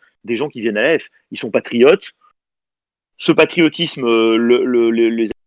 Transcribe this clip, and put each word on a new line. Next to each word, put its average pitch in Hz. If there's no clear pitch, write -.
des 117
gens 143
qui 127
viennent 107
à 110
l'A 160
F. -
Ils -
sont 120
patriotes. 123
Ce -
patriotisme, 156
euh, 113
le, 117
le, 120
le, 113
les 113